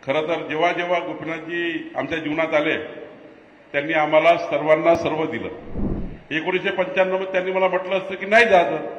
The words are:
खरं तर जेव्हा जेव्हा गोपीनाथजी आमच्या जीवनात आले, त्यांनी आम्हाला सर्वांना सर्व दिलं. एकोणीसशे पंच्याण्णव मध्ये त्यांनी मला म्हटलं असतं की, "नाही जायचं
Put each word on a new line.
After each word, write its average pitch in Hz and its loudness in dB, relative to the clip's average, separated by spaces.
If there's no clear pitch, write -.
खरं 156 0
तर 156 -4
जेव्हा 160 0
जेव्हा 175 -2
गोपीनाथजी 156 -6
आमच्या 135 -4
जीवनात 156 -2
आले, 151 2
त्यांनी 147 -2
आम्हाला 156 6
सर्वांना 156 2
सर्व 156 -2
दिलं. 113 -6
एकोणीसशे 180 -2
पंच्याण्णव 185 0
मध्ये 190 -4
त्यांनी 185 -2
मला 190 2
म्हटलं 185 0
असतं 190 -6
की, 190 -10
"नाही 220 6
जायचं 180 4